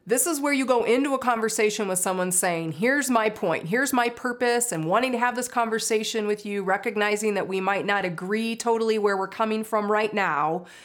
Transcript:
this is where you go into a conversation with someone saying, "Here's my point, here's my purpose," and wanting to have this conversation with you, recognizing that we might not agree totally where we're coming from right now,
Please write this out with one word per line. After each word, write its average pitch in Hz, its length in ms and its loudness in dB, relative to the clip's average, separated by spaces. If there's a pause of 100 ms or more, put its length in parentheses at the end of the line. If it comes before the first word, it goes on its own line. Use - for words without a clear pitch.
this 247 220 0
is 320 140 -2
where 285 120 2
you 262 140 0
go 240 160 2
into 269 320 2
a 262 40 0
conversation 220 680 0
with 185 140 -2
someone 185 320 -2
saying, 165 400 0
"Here's 247 360 0
my 226 220 2
point, 175 380 -2
here's 262 240 0
my 240 160 4
purpose," 240 640 0
and 160 120 -2
wanting 233 280 2
to 240 60 -2
have 240 180 0
this 247 100 -4
conversation 220 800 0
with 208 180 -2
you, 202 200 -4
recognizing 208 680 0
that 185 120 0
we 190 140 -2
might 190 260 0
not 202 180 0
agree 202 520 -2
totally 226 420 0
where 202 180 2
we're 190 120 -2
coming 220 340 -2
from 214 300 0
right 214 200 2
now, 170 520 0 (200)